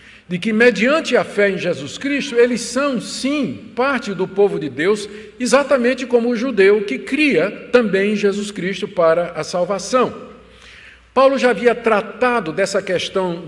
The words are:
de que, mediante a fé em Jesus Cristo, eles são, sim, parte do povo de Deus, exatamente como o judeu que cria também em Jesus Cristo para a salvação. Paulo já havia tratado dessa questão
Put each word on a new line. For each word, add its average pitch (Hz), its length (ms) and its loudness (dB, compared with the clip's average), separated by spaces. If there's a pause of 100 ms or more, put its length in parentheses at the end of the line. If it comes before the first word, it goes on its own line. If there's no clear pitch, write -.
(280)
de 180 120 -6
que, 220 120 -2
mediante 240 640 2
a 185 80 4
fé 202 280 2
em 185 80 -4
Jesus 143 400 -4
Cristo, 277 340 -4
eles 240 280 4
são, 262 380 -2
sim, 254 760 -4
parte 247 360 -2
do 185 160 -4
povo 190 320 0
de 151 100 -6
Deus, 175 380 -2 (320)
exatamente 254 680 2
como 240 220 2
o 247 60 0
judeu 208 460 4
que - 160 -6
cria 240 720 0
também 208 420 2
em - 20 -2
Jesus 202 340 -2
Cristo 185 380 -6
para 165 480 2
a 156 80 -8
salvação. 190 880 -2 (840)
Paulo 269 240 4
já 247 140 2
havia 226 240 2
tratado 226 760 0
dessa 185 300 0
questão 180 680 -4